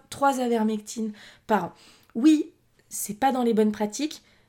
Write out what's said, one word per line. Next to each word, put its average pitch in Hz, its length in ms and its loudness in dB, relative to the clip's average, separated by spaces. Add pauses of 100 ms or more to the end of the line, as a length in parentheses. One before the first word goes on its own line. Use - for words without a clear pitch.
(120)
trois 269 280 0
avermectines 220 720 -2 (340)
par 196 160 2
an. 170 100 -10 (400)
Oui, 302 380 4 (380)
c'est - 300 -10
pas 269 120 2
dans 254 100 -2
les 233 140 2
bonnes 214 160 4
pratiques, 214 500 -6 (280)